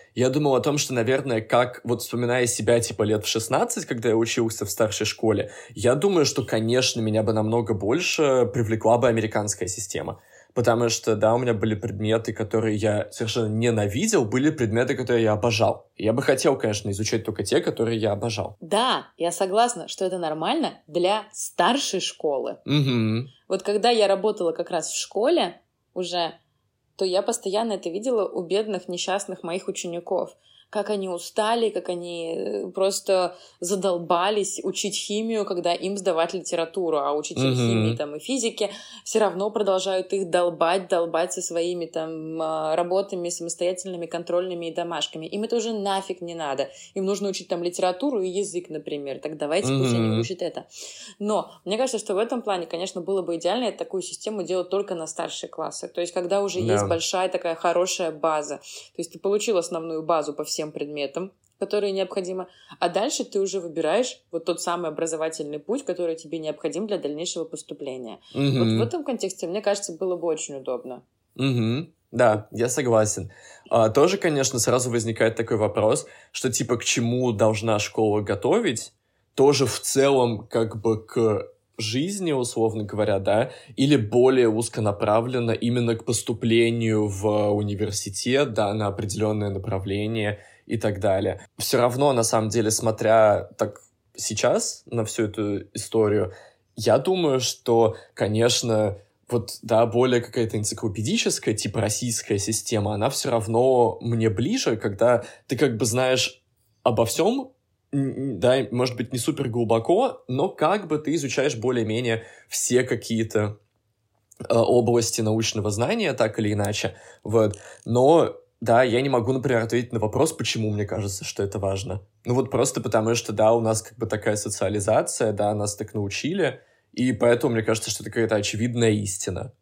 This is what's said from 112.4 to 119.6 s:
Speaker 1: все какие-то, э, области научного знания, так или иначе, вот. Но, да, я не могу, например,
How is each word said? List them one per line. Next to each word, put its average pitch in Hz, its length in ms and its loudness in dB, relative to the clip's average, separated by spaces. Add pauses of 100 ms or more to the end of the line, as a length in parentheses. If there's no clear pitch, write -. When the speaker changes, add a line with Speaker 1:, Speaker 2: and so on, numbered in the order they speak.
Speaker 1:
все - 340 2
какие-то, 107 760 -2 (880)
э, 113 60 2
области 117 640 4
научного 110 500 0
знания, 147 420 0
так 110 260 0
или 107 140 0
иначе, 101 420 -2 (280)
вот. 107 340 2 (280)
Но, 131 500 6 (260)
да, 117 220 6
я 120 180 2
не 139 80 0
могу, 123 240 2
например, 127 300 2